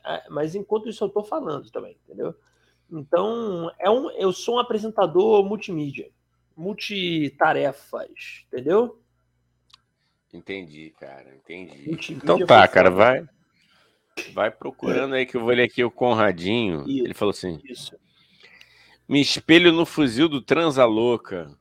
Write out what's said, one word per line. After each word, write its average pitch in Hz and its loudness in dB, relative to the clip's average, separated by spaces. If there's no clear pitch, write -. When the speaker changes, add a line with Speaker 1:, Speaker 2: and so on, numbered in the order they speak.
Speaker 1:
é, - -8
mas 156 -6
enquanto 214 -6
isso 214 -10
eu 196 -4
tô 208 -4
falando 196 -10
também, - -14
entendeu? 107 -10
Então, 175 -4
é 190 0
um, 262 0
eu 185 -2
sou 233 -6
um 240 0
apresentador 214 2
multimídia, 156 -8
multitarefas, 160 -6
entendeu? 180 0
Speaker 2:
Entendi, 82 -14
cara, 67 -20
entendi. 80 -18
Speaker 1:
Multimídia 156 -10
Speaker 2:
Então 175 0
tá, 123 10
Speaker 1:
foi 95 10
Speaker 2:
cara, 92 6
Speaker 1:
foda. 92 6
Speaker 2:
vai, 131 2
vai 98 0
procurando 131 -4
aí 131 0
que 127 -6
eu 123 -4
vou 113 0
ler 123 4
aqui 120 0
o 117 -2
Conradinho. 101 0
Speaker 1:
Isso, 131 -4
Speaker 2:
Ele 80 -6
falou 104 -2
assim: 87 -8
Speaker 1:
isso. - -18
Speaker 2:
"Me 139 2
espelho 165 6
no 165 0
fuzil 143 0
do 143 -6
Transa 135 2
Louca." 110 -2